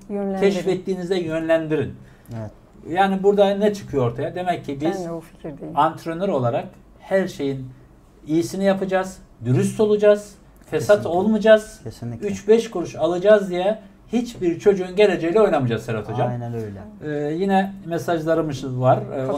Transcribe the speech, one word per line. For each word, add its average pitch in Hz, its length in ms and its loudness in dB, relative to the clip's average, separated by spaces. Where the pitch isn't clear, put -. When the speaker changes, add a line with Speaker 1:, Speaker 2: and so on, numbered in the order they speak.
Speaker 1:
Yönlendirin. 196 420 -2
Speaker 2:
keşfettiğinizde 180 640 -4
yönlendirin. 160 800 -2
Speaker 3:
Evet. 107 120 -10
Speaker 2:
Yani 190 340 0
burada 202 320 4
ne 208 180 2
çıkıyor 127 380 -2
ortaya? 165 240 -6
Demek 180 300 -4
ki 143 160 -6
biz 180 180 -2
Speaker 1:
Ben 175 60 -6
de 165 60 -8
o 165 80 -8
fikirdeyim. 156 580 -14
Speaker 2:
antrenör 160 520 -2
olarak 139 360 0
her 190 280 0
şeyin 135 420 -6
iyisini 302 360 0
yapacağız, 190 540 0
dürüst 190 340 2
olacağız, 208 560 4
fesat 208 320 4
Speaker 3:
Kesinlikle. 175 220 -2
Speaker 2:
olmayacağız, 214 640 4
Speaker 3:
Kesinlikle. 117 440 -10
Speaker 2:
üç 196 200 -6
beş 226 240 4
kuruş 170 240 -6
alacağız 185 540 4
diye 185 300 -2
hiçbir 185 460 -2
çocuğun 180 360 2
geleceğiyle 185 460 4
oynamayacağız 131 420 2
Serhat 113 260 -6
Hocam. 120 200 -2
Speaker 3:
Aynen 120 240 -8
öyle. 104 260 -8
Speaker 2:
Ee, 147 280 -4
yine 196 400 0
mesajlarımız 156 960 -2
var. 127 180 4
Ee, - 40 -6
Speaker 1:
Katılıyorum. 135 360 -6